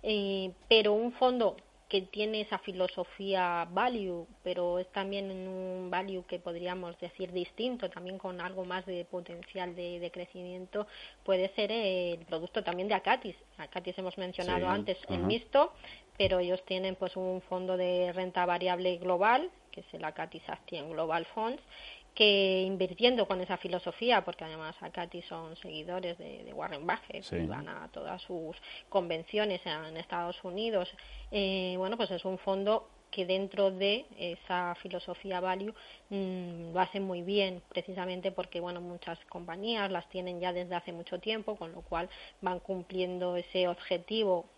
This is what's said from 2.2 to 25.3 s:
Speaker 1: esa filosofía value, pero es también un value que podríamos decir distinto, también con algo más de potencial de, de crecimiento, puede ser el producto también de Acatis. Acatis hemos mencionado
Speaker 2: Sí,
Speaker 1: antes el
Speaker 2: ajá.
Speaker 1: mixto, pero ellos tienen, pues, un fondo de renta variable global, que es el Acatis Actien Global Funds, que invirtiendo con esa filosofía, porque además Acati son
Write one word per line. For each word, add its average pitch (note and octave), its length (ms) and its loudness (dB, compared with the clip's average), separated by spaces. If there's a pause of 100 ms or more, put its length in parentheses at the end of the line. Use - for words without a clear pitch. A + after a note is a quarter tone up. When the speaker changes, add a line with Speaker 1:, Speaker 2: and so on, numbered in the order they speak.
Speaker 1:
esa G#3 200 -2
filosofía F3+ 1080 0
value, F#3+ 560 0 (180)
pero F3+ 360 2
es F#3 140 -4
también G3 360 -2
un F#3 640 -6
value F#3 340 -2
que F3+ 140 -6
podríamos F3 600 -6
decir F3 320 -8
distinto, A3 560 -4
también F3+ 280 -10
con F3+ 220 -6
algo F#3 240 -4
más F3+ 220 -4
de F3+ 180 -4
potencial F3 720 -8
de, F3 240 -6
de F3 100 -6
crecimiento, F3+ 760 -8 (380)
puede F#3+ 300 4
ser G#3 140 2
el F#3 560 0
producto F3 380 -2
también F3+ 240 0
de G#3+ 60 4
Acatis. G3+ 420 2 (220)
Acatis F3+ 400 -6
hemos F#3 200 -4
mencionado F3+ 440 0
Speaker 2:
Sí, F#3 60 2
Speaker 1:
antes G3 300 2 (120)
el F#3 60 0
Speaker 2:
ajá. F3 120 2
Speaker 1:
mixto, B3+ 460 6 (440)
pero F#3 220 6
ellos F3+ 240 2
tienen, F#3 320 -2
pues, F#3 220 -4
un F#3 240 -2
fondo F#3 340 -2
de F3+ 380 2
renta F3+ 320 2
variable F3+ 500 2
global, G3+ 540 4 (220)
que F#3 100 -12
es - 120 -18
el E3 120 -8
Acatis D#3+ 420 -6
Actien D#3+ 440 -8
Global D#3+ 340 0
Funds, A3+ 360 -4 (520)
que G3 500 6
invirtiendo F#3+ 600 4
con F#3 140 -2
esa F#3 180 -2
filosofía, F#3 680 2
porque E3 180 -6
además D#3+ 380 -8
Acati F3 400 -8
son E3 340 -12